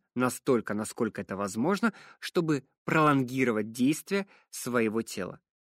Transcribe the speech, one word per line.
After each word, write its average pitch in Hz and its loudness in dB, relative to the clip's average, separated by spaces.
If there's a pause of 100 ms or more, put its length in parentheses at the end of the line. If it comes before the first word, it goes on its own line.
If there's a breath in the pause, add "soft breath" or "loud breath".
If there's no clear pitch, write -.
(140)
настолько, 123 0
насколько 107 -4
это 95 -8
возможно, 123 0 (260 loud breath)
чтобы 156 -2 (200)
пролонгировать 131 4
действие 151 0 (240 soft breath)
своего 113 -2
тела. - -10 (380)